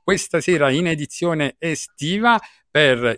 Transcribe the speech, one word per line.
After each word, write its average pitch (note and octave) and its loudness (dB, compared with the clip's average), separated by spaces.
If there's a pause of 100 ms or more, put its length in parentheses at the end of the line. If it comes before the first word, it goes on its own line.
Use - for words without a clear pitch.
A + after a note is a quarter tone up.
Questa F3 -2
sera D3 2
in E3 0
edizione D#3 -4
estiva F#3+ -2 (300)
per B2 2